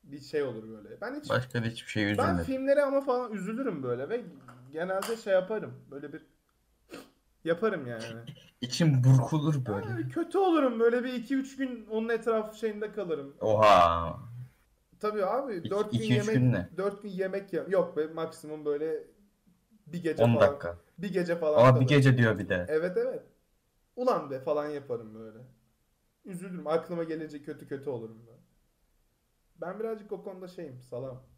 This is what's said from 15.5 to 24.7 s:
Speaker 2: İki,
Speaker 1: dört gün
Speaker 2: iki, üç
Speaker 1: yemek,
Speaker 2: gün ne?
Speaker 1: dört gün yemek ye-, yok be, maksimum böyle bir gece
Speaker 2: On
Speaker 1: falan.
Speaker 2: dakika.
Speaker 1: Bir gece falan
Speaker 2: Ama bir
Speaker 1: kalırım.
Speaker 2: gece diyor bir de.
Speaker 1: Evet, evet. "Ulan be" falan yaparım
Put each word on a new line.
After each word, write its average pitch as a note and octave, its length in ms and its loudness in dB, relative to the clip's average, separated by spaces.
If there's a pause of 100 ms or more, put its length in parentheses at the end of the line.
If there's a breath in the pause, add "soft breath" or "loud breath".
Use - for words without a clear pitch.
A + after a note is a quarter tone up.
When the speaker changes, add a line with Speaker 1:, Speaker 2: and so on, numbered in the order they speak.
Speaker 2:
İki, E3 140 -8
Speaker 1:
dört G#3 220 -2
gün A#3 60 0
Speaker 2:
iki, A3 80 -2
üç A3 40 -2 (180)
Speaker 1:
yemek, A2+ 60 0
Speaker 2:
gün B2+ 180 4
ne? F2+ 240 -2
Speaker 1:
dört G3+ 260 -4
gün G#3 60 -12
yemek F#3+ 440 -6
ye-, D#3 160 -4
yok F3 280 0
be, D3+ 100 -2
maksimum D#3 580 -10
böyle D3 400 -4 (840)
bir F3 160 -10
gece D#3 220 2
Speaker 2:
On A#2 100 6
Speaker 1:
falan. A2 160 6
Speaker 2:
dakika. E2+ 260 -8 (220)
Speaker 1:
Bir F3+ 140 -6
gece F3 240 0
falan D3+ 220 0
Speaker 2:
Ama A#2+ 80 10
bir C3 60 10
Speaker 1:
kalırım. B2 140 6
Speaker 2:
gece C3 320 6
diyor A2+ 200 4
bir G2 100 -6
de. F2+ 200 0
Speaker 1:
Evet, E3+ 280 0
evet. A#3 260 -2 (760)
"Ulan G3+ 340 0
be" B2+ 100 -6
falan D3 280 0
yaparım A#2+ 460 -8